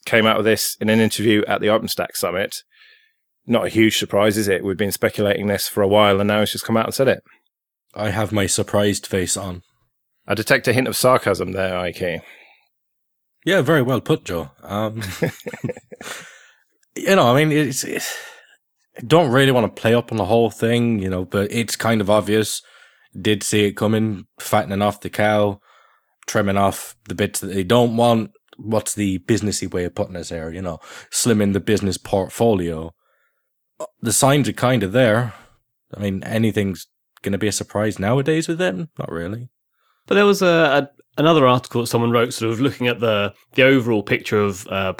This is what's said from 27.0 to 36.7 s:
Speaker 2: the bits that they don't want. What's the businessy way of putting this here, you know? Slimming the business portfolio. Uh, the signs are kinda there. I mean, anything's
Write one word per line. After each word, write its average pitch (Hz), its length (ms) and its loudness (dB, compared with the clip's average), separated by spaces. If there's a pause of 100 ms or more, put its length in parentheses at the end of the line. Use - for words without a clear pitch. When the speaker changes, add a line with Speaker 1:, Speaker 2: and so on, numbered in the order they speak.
Speaker 2:
the 95 80 -10
bits 101 260 -4
that 98 80 -10
they 95 160 -4
don't 117 320 2
want. 117 360 2 (260)
What's 107 360 -4
the 98 260 -2
businessy 98 520 -2
way 90 140 -4
of 85 80 -10
putting 98 180 -6
this 85 160 -12
here, 82 220 -10
you 87 100 -10
know? 87 180 -6 (320)
Slimming 104 440 2
the 98 60 0
business 98 360 0
portfolio. 90 960 -2 (840)
Uh, 151 60 -10 (160)
the 113 100 -2
signs 135 340 4
are 107 60 -4
kinda 120 360 0
there. 117 440 2 (600)
I - 60 -10
mean, 98 220 -4
anything's 104 640 -2 (360)